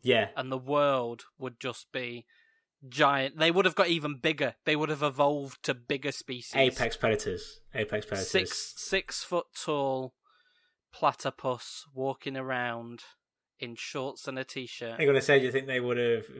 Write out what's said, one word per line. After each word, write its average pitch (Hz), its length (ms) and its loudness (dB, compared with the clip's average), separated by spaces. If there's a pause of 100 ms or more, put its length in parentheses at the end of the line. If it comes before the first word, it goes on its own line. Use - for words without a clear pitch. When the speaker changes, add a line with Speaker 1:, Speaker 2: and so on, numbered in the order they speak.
Speaker 1:
Yeah. 117 340 6
Speaker 2:
And 131 160 -4
the 131 60 -4
world 131 680 0 (120)
would 127 220 -10
just - 320 -8
be 120 360 -8 (640)
giant. 139 500 2
They 160 120 4
would 180 140 4
have 180 100 4
got 185 140 4
even 147 300 0
bigger. 147 360 0 (100)
They 151 120 2
would 151 120 0
have 147 140 -2
evolved 143 600 2
to 139 100 0
bigger 131 380 -4
species. - 420 -10
Speaker 1:
Apex 127 420 4
predators. 104 640 -2 (160)
Apex 107 320 -4
predators. - 240 -4
Speaker 2:
Six, - 460 -2
six - 480 -4
foot 170 220 -2 (180)
tall 135 500 -2 (800)
platypus - 1000 -2
walking 135 440 -4
around 120 640 -4 (580)
in 120 160 -8
shorts - 540 -8
and 131 100 -6
a 131 60 -4
t-shirt. 120 560 -10
Speaker 1:
I'm 156 60 4
gonna 139 140 6
say, 139 200 6
do 127 60 0
you 123 60 -2
think 135 140 0
they 131 140 0
would 123 180 0
have 117 420 0